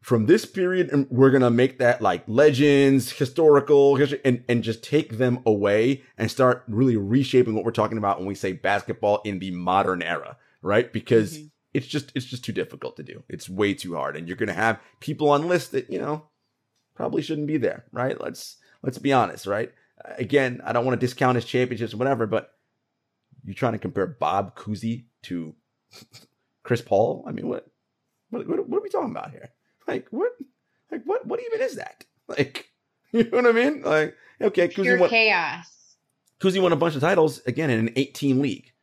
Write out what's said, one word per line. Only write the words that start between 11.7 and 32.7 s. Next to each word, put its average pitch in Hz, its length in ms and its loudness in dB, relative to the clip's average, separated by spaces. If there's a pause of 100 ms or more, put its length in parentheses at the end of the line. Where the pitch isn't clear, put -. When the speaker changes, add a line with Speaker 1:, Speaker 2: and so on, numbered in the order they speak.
Speaker 1:
it's 131 120 -2
just, 139 300 -6
it's 127 100 -8
just - 180 -12
too 110 80 -8
difficult - 440 -8
to 78 80 -16
do. - 240 -18
It's - 200 -14
way 98 260 0
too 87 200 -10
hard. 71 220 -6
And 82 100 -12
you're 90 100 -10
gonna 107 180 -4
have 107 260 0 (180)
people 147 320 -2
on 147 160 2
lists 175 240 0
that, 131 180 -6
you 175 120 -6
know, 156 260 -8 (680)
probably - 280 -4
shouldn't 147 240 -6
be 151 100 -6
there, 113 340 -4
right? 127 300 -6
Let's, - 360 -14 (260)
let's - 160 -6
be 139 140 0
honest, 117 340 0
right? 101 260 -4 (460)
Again, 127 460 0
I - 80 -4
don't 120 120 0
wanna 127 140 0
discount 127 380 0
his 120 80 -2
championships, 120 500 -4
whatever, 117 320 -2
but 104 260 -4 (920)
you 98 100 -12
trying 120 180 -2
to 110 60 -6
compare - 280 -4
Bob 95 500 -4
Cousy 113 480 -8 (180)
to 80 320 -10 (380)
<laughs> - 720 -20
Chris 117 200 -2
Paul? - 440 0
I - 60 -12
mean, - 160 -8
what, - 180 -8 (640)
what, 233 180 -10
what, 339 200 -4
what 254 100 -2
are 440 40 -4
we 415 60 -12
talking 370 220 -6
about - 200 -10
here? - 200 -20 (380)
Like, - 220 -8
what, 359 200 -4 (600)
like, 320 140 -12
what, 427 220 -4
what 480 160 -6
even 453 180 -6
is 480 160 -4
that? - 280 -16 (240)
Like, - 400 -6 (220)